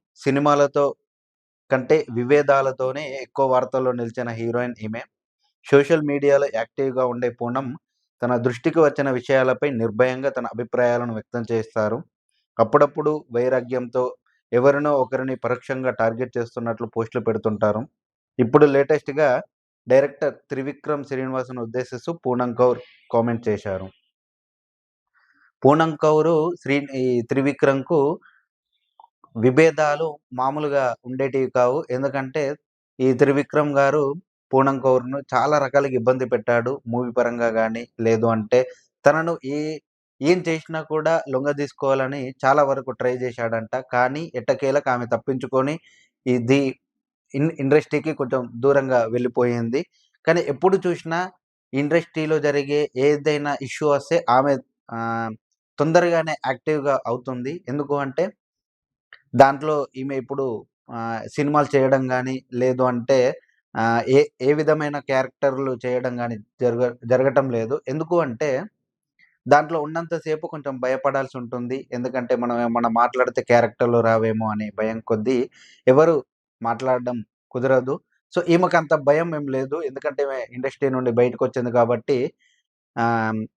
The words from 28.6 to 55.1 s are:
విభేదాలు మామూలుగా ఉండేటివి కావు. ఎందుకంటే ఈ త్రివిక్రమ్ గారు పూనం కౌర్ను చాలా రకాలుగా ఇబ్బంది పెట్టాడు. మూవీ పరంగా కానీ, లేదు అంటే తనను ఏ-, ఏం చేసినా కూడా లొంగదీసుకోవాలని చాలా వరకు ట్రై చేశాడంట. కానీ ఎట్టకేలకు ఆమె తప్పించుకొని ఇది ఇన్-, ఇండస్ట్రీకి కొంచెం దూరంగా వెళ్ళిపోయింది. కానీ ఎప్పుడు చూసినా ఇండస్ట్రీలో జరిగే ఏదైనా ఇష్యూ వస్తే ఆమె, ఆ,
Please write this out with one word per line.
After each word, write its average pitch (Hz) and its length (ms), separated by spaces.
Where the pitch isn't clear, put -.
విభేదాలు 147 800
మామూలుగా 135 720
ఉండేటివి 131 460
కావు. 127 400
ఎందుకంటే 135 640
ఈ 131 120
త్రివిక్రమ్ 143 640
గారు 139 380
పూనం 135 260
కౌర్ను 127 380
చాలా 139 400
రకాలుగా 139 340
ఇబ్బంది 127 340
పెట్టాడు. 120 640
మూవీ 120 240
పరంగా 117 380
కానీ, 113 380
లేదు 113 260
అంటే 113 420
తనను 160 400
ఏ-, 151 340
ఏం 170 280
చేసినా 160 340
కూడా 156 460
లొంగదీసుకోవాలని 135 1080
చాలా 143 200
వరకు 131 260
ట్రై 127 260
చేశాడంట. 117 600
కానీ 135 420
ఎట్టకేలకు 135 560
ఆమె 123 160
తప్పించుకొని 131 720
ఇది 123 340
ఇన్-, 151 240
ఇండస్ట్రీకి 147 560
కొంచెం 123 400
దూరంగా 131 500
వెళ్ళిపోయింది. 120 800
కానీ 170 140
ఎప్పుడు 185 460
చూసినా 175 440
ఇండస్ట్రీలో 156 680
జరిగే 143 580
ఏదైనా 147 640
ఇష్యూ 147 260
వస్తే 143 420
ఆమె, 135 260
ఆ, 113 400